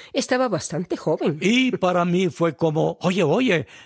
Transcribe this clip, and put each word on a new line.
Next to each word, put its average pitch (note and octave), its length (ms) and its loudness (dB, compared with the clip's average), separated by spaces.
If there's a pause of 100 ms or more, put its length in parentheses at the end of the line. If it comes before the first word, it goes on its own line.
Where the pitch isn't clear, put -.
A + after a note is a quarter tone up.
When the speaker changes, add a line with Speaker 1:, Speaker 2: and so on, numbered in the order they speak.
(120)
Speaker 1:
Estaba B3+ 360 0
bastante F3 480 -4
joven. E3 440 -2
Speaker 2:
Y A#3+ 360 2
para F3+ 280 0
mí F3+ 260 0
fue E3 260 0
como, D#3+ 460 0
"Oye, F#3 200 0
oye, E3+ 460 2 (180)